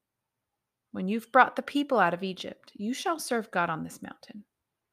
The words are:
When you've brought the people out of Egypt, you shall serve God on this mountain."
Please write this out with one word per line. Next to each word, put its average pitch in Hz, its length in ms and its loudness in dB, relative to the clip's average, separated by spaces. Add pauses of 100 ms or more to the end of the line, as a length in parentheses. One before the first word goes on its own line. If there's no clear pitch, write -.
(920)
When 196 140 -4
you've 220 240 -4
brought - 240 6
the 247 80 -4
people 285 380 0
out 175 140 4
of 180 100 -4
Egypt, - 500 -10
you 214 200 -6
shall 330 260 -4
serve 226 320 -4
God 175 180 0
on 160 140 -6
this - 180 -16
mountain." - 420 -18 (480)